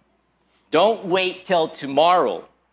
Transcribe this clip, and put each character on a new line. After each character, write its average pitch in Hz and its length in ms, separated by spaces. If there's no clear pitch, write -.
Don't 190 320
wait 185 400
till 165 240
tomorrow. 143 760